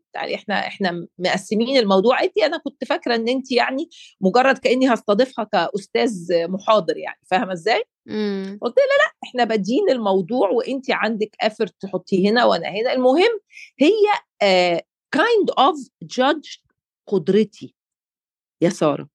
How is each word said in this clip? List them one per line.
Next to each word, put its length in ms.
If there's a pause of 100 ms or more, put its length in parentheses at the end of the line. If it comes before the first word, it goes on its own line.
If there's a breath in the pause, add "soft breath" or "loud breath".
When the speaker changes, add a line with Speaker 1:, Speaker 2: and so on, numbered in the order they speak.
(140)
Speaker 1:
تعالي، 220
إحنا، 320
إحنا 400 (120)
مقسمين 580
الموضوع. 460
أنتي، 220
أنا 120
كنت 260
فاكرة 320
إن 140
أنتي 260
يعني 340 (320 loud breath)
مجرد 360
كأني 360
هستضيفها 520
كأستاذ 840 (200)
محاضر 500
يعني، 280
فاهمة 280
إزاي؟" 300 (220)
Speaker 2:
مم. 560
Speaker 1:
قلت 160
لها: 300
"لا، 60 (100)
إحنا 200
بادين 460
الموضوع، 600
وأنتي 440
عندك 420 (100)
effort 340
تحطيه 520
هنا 140
وأنا 240
هنا." 240
المهم 460 (400 loud breath)
هي، 120 (500)
آه، 420 (320)
kind 340 (100)
of 300 (240)
judge 500 (440)
قدرتي 680 (840)
يا 80
سارة 460